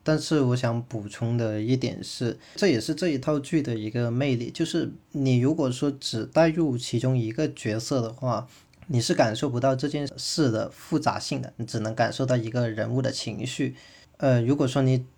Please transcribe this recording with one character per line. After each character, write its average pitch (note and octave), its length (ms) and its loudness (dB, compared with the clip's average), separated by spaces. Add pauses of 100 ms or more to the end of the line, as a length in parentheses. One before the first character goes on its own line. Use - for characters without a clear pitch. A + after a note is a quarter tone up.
但 D#3 160 2
是 D3+ 220 2
我 B2 160 4
想 A#2 280 0
补 G#2+ 240 -8
充 A#2 280 -2
的 A2 240 -2
一 A#2+ 160 2
点 B2+ 260 -4
是， - 360 -6 (160)
这 G#3 140 2
也 B2 120 4
是 D#3 140 -4
这 F3+ 140 -2
一 C#3+ 100 0
套 D3 200 0
剧 D3 220 0
的 B2 140 -2
一 G#2+ 160 -6
个 A#2+ 200 0
魅 C3 260 0
力， A#2 140 -6
就 - 140 -2
是 D#3 260 -2 (220)
你 C3 280 4
如 C#3 140 4
果 C#3 160 0
说 C#3+ 200 0
只 B2 340 -6
带 E3 240 4
入 D#3 300 0
其 B2 200 -4
中 C3 200 2
一 A2+ 120 0
个 D3+ 220 -2
角 A2 260 -4
色 B2+ 220 -2
的 A2+ 100 -2
话， A#2+ 380 -4 (380)
你 B2+ 120 0
是 A#2 140 2
感 A#2 240 4
受 C#3+ 140 -2
不 A#2+ 100 -2
到 C3 160 4
这 C#3+ 120 -2
件 C#3+ 280 -2
事 C3+ 340 2
的 G#2+ 200 -2
复 - 280 -4
杂 G2+ 200 0
性 C3 240 -6
的， A#2+ 140 -12
你 A2+ 100 -6
只 A2+ 140 -4
能 A2 140 -4
感 A2+ 160 2
受 C3 140 -2
到 B2+ 100 2
一 A2+ 140 0
个 A#2+ 220 0
人 G#2+ 180 -2
物 B2 140 0
的 C3 100 0
情 G#2 320 -6
绪。 B2+ 300 -4 (420)
呃， C3 260 4
如 B2+ 140 2
果 D3 100 2
说 C3 140 0
你 C3 240 4 (140)